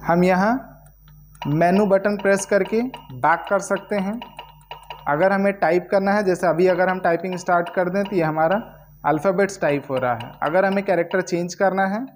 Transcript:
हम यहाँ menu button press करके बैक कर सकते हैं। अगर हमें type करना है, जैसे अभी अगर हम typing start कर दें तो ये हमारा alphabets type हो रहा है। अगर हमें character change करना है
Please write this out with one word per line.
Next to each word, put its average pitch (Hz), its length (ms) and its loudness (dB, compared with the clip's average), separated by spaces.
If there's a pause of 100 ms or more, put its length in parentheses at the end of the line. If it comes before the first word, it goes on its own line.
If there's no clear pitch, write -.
हम 170 200 2
यहाँ 190 580 0 (680)
menu 175 360 4
button 196 320 2
press 196 280 0
करके 202 360 0
बैक 165 680 -2
कर 202 120 0
सकते 190 360 -4
हैं। 202 220 -4 (880)
अगर 156 240 2
हमें 196 240 2
type 175 360 0
करना 196 220 2
है, 208 100 0
जैसे 185 240 0
अभी 175 200 2
अगर 185 220 2
हम 185 100 -2
typing 180 380 -2
start 175 320 0
कर 180 200 -2
दें 196 140 -2
तो 196 120 -4
ये 170 80 2
हमारा 160 380 0 (440)
alphabets 185 560 0
type 143 280 0
हो 131 80 -4
रहा 127 180 0
है। 113 160 -12 (120)
अगर 175 220 2
हमें 196 200 0
character 170 380 0
change 175 320 -4
करना 190 320 0
है 214 180 -4 (100)